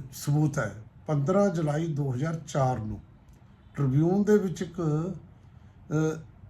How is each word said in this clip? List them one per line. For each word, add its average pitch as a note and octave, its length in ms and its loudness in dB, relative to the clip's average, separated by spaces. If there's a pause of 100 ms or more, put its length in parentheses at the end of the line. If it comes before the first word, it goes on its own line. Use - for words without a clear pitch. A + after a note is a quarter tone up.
(140)
ਸਬੂਤ D3 460 0
ਹੈ। G2+ 240 -6 (240)
ਪੰਦਰਾਂ F#3 420 2
ਜੁਲਾਈ D#3+ 440 -2
ਦੋ C3+ 200 -2
ਹਜ਼ਾਰ D#3+ 340 -4
ਚਾਰ C3 320 0
ਨੂੰ G#2+ 220 -8 (760)
ਟ੍ਰਿਬਿਊਨ D#3 480 4
ਦੇ G#3 140 6
ਵਿੱਚ F#3 240 -2
ਇੱਕ, F3+ 200 -8
ਅਹ, D#3 1400 -4 (280)